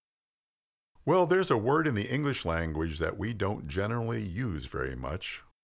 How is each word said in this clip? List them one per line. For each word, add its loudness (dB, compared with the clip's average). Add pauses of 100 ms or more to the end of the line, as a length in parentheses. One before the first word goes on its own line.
(1040)
Well, 6
there's 4
a 4
word 2
in 2
the -2
English -2
language 0
that -2
we -2
don't -2
generally -2
use -4
very -4
much -8 (200)